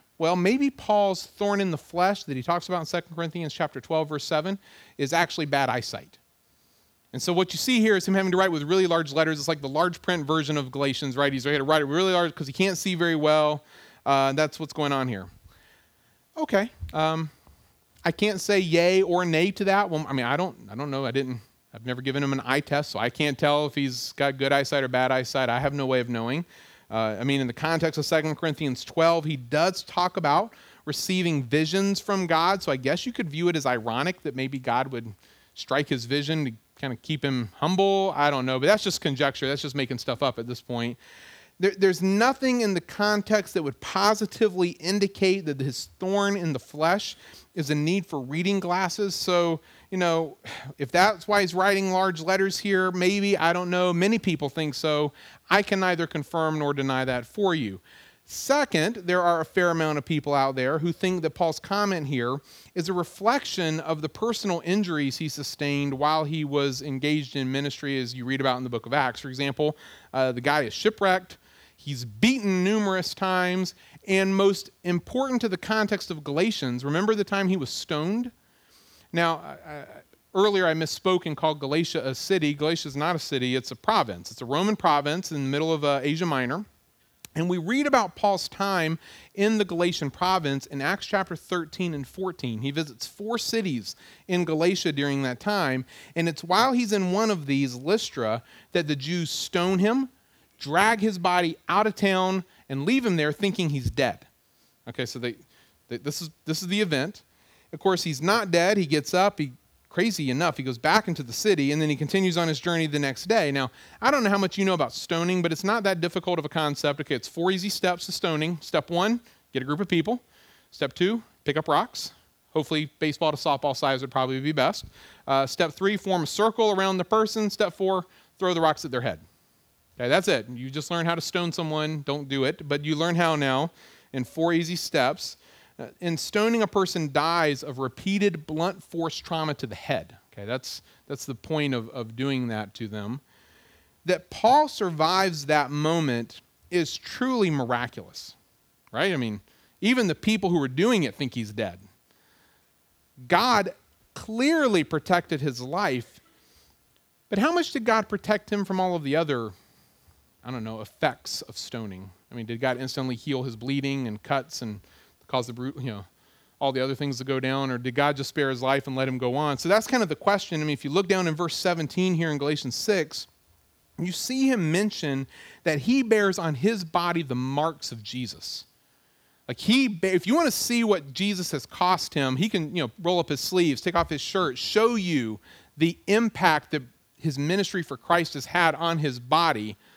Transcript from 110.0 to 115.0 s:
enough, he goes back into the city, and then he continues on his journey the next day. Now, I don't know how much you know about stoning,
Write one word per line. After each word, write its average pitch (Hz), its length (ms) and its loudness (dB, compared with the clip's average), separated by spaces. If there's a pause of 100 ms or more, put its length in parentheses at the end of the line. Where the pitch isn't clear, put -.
enough, 151 260 0
he 135 60 -6
goes 127 140 -4
back 175 320 4
into 160 140 -4
the 117 100 -12
city, 147 400 2
and 156 80 0
then 156 80 2
he 147 80 0
continues 180 400 0
on 175 100 2
his 156 140 -2
journey 165 260 0
the 147 120 -2
next 139 260 -4
day. 180 260 2
Now, 135 200 -2 (320)
I 240 80 4
don't 285 120 4
know 202 80 2
how 202 80 4
much 196 200 0
you 196 60 0
know 190 100 4
about 139 180 0
stoning, 175 480 -2